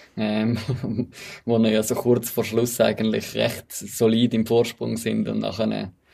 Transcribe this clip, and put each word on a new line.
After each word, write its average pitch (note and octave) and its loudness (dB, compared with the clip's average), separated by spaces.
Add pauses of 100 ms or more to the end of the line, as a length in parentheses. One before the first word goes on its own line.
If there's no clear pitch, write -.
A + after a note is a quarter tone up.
(180)
ähm, A2 0
<laughs> B2 -4 (340)
wo A#2 4
wir A2+ 4
ja A2 4
so - -2
kurz A#2+ 2
vor A#2 -2
Schluss A#2 0
eigentlich A2 0
recht A#2 -2
solid A2+ 2
im A2 2
Vorsprung A#2 0
sind A2 -2
und A2 -2
nachher G#2+ -2 (200)